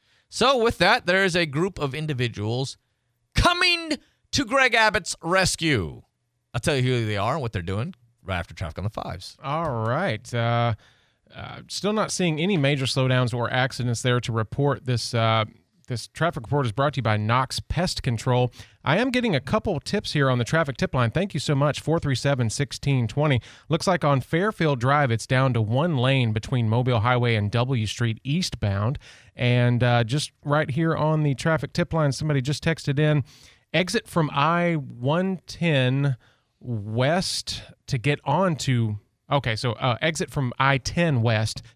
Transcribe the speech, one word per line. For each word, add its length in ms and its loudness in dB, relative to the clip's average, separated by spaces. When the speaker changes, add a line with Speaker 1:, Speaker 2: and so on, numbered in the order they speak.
Speaker 1:
So 260 2
with 220 2
that, 260 4
there 200 2
is 120 0
a 80 2
group 340 -2
of 160 -4
individuals 840 -4
coming 640 2
to 140 0
Greg 280 4
Abbott's 460 2
rescue. 800 0
I'll 60 -6
tell 160 0
you 60 2
who 220 2
they 140 -2
are 160 0
and 80 -4
what 100 -6
they're 80 -4
doing 340 -4
right 160 -4
after 160 -8
Traffic 240 -10
on 60 -4
the 60 -4
Fives. 540 -10
Speaker 2:
All 420 -4
right. 460 -4
Uh, 400 0
uh, 340 -14
still 240 -4
not 200 -2
seeing 260 0
any 180 0
major 280 2
slowdowns 500 2
or 180 -2
accidents 500 -2
there 180 2
to 100 -4
report. 560 0
This, 280 -2
uh, 300 2
this 180 -8
traffic 380 -4
report 200 0
is 80 -2
brought 220 0
to 40 -6
you 40 -2
by 140 2
Knox 420 0
Pest 460 -4
Control. 480 0
I 140 2
am 120 0
getting 240 0
a 60 0
couple 400 -2
tips 320 -4
here 180 2
on 80 2
the 60 0
traffic 320 0
tip 180 -2
line. 160 2
Thank 240 -2
you 60 -4
so 160 0
much. 240 2
Four 180 0
three 160 -2
seven, 360 0
sixteen 580 -2
twenty. 340 2
Looks 200 0
like 160 2
on 160 4
Fairfield 580 0
Drive, 320 2
it's 160 -2
down 280 2
to 60 2
one 360 0
lane 360 2
between 360 0
Mobile 320 2
Highway 340 2
and 160 0
W 360 0
Street 360 -2
eastbound. 760 -2
And, 480 2
uh, 220 4
just 260 -2
right 260 0
here 240 0
on 300 2
the 100 2
traffic 380 -2
tip 200 -2
line, 200 2
somebody 300 -2
just 200 -4
texted 380 -2
in, 240 2
Exit 340 0
from 260 0
I 420 2
one 760 -2
ten 680 2
west 1040 -2
to 100 -2
get 260 0
onto 720 0
okay, 220 0
so, 160 -2
uh, 280 -2
exit 300 -2
from 300 -2
I 180 4
ten 420 0
West 400 0